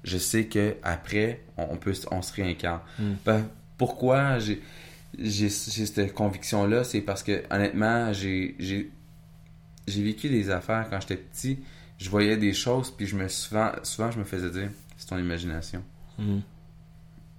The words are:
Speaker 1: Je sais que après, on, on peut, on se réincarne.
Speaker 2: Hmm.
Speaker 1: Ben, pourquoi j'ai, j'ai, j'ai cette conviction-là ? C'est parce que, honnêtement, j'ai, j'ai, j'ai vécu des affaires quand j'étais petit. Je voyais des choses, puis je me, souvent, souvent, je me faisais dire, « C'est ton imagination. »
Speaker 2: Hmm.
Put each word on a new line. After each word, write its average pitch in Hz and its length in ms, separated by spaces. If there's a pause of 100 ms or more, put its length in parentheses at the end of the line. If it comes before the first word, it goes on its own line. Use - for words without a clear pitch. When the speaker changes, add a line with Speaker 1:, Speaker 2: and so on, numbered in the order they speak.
Speaker 1:
Je 90 140
sais 110 280
que 104 380
après, 107 580 (160)
on, 82 140
on 87 60
peut, 95 160 (180)
on 92 100
se - 120
réincarne. 87 460 (200)
Speaker 2:
Hmm. 101 140 (120)
Speaker 1:
Ben, 107 220 (300)
pourquoi 127 600
j'ai, 104 220 (560)
j'ai, 104 320
j'ai 107 360
cette 101 280
conviction-là ? 104 720
C'est 110 180
parce 98 220
que, 101 260
honnêtement, 107 640
j'ai, 95 460
j'ai, 98 320 (960)
j'ai 101 160
vécu 107 260
des 104 220
affaires 110 380
quand 95 120
j'étais 95 160
petit. - 420 (380)
Je 92 120
voyais 104 280
des 104 160
choses, 127 380
puis 101 160
je 101 80
me, 95 120
souvent, 107 440 (120)
souvent, 113 280
je 113 80
me 101 40
faisais 90 280
dire, « 98 180 (280)
C'est - 100
ton 92 100
imagination. » 87 680 (360)
Speaker 2:
Hmm. 104 200 (1000)